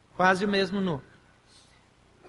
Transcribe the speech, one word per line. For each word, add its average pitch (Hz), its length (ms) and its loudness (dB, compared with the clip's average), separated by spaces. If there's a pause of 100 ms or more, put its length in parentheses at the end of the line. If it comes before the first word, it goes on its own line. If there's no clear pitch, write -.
(180)
Quase 185 280 2
o 208 40 0
mesmo 196 320 -2
número. 170 260 -4 (1200)